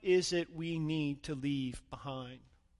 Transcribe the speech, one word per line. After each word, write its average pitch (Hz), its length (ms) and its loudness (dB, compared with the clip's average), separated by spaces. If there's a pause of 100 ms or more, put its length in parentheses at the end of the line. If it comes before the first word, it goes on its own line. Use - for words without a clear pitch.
is 180 320 4
it 165 240 0
we 165 220 -2
need 151 460 0
to 156 100 -6
leave 135 560 -2
behind? 131 500 -10 (400)